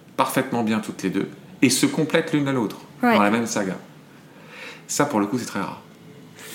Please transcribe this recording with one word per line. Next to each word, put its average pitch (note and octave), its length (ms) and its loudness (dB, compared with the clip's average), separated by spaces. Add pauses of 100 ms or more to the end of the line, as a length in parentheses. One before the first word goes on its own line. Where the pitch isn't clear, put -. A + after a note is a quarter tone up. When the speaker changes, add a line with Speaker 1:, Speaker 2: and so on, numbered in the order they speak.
(180)
Speaker 1:
parfaitement B2 460 0
bien A2 160 0
toutes G#2+ 240 -8
les F#2+ 60 0
deux F#2 200 -2 (320)
et - 80 8
se - 160 2
complètent D#3+ 480 2
l'une C#3+ 140 2
à C#3 60 0
l'autre A2 240 -2 (260)
Speaker 2:
Ouais. A#3+ 120 6
Speaker 1:
dans G3+ 80 6
la - 80 4
même A3 160 2
saga. G3+ 300 -2 (1080)
Ça, - 180 2
pour A2+ 140 0
le G2+ 80 2
coup, B2+ 120 -2
c'est A2+ 60 -6
très - 160 -8
rare. D#2+ 200 -8 (720)